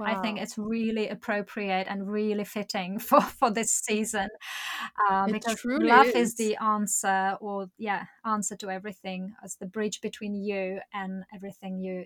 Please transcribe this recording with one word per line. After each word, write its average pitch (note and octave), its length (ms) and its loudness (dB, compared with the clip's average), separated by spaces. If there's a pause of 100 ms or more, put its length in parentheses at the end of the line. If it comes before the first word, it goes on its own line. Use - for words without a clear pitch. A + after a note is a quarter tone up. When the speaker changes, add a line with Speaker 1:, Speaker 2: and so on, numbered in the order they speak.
Speaker 1:
I G#3+ 120 0
think G#3 220 -2
Speaker 2:
Wow. F#3+ 60 -4
Speaker 1:
it's - 140 -8
really A3 500 -2
appropriate G3+ 800 -2
and G3 220 -4
really G#3 320 0
fitting G3+ 560 -6
<laughs> - 80 -10
for, C#4+ 140 10
for - 280 2
this G#3+ 220 0
season, G#3+ 560 0 (840)
uh, F#3+ 180 4
Speaker 2:
It G#3 40 2
Speaker 1:
because A3 300 0
Speaker 2:
truly C#4+ 260 2
Speaker 1:
love B3 200 10
is B3 80 2
Speaker 2:
is. A#3+ 200 2
Speaker 1:
the G#3+ 220 0
answer, G3+ 840 2
or, G3+ 280 -6 (100)
yeah, G3+ 280 -4 (200)
answer G#3+ 320 -2
to G3+ 120 -8
everything. F#3+ 720 -8
It's F#3+ 140 -12
the G3 120 -10
bridge G#3+ 340 -2
between G3+ 340 -6
you G3 460 -4 (120)
and F#3+ 300 -6 (100)
everything F#3+ 460 -10
you, F#3 260 -4